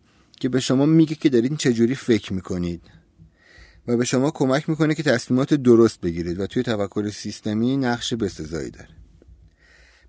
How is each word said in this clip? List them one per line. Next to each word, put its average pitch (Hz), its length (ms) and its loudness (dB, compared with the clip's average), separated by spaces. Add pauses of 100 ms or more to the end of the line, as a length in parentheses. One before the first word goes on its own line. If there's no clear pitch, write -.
(400)
که 135 100 -2
به 131 100 0
شما 135 260 2
میگه 160 300 4
که - 140 2
دارین 131 280 2
چجوری 117 380 2
فکر 107 380 0
می‌کنید 87 480 -6 (1040)
و 120 100 0
به 123 80 2
شما 135 260 0
کمک 139 380 -2
می‌کنه 156 260 0
که 156 80 -8
تصمیمات 127 500 0
درست 117 480 6
بگیرید 85 380 -4
و 98 80 -4
توی 127 160 -4
تفکر 104 460 -4
سیستمی 110 680 -4
نقش 123 360 -4
بسزایی 80 560 -6
داره. - 180 -20 (1200)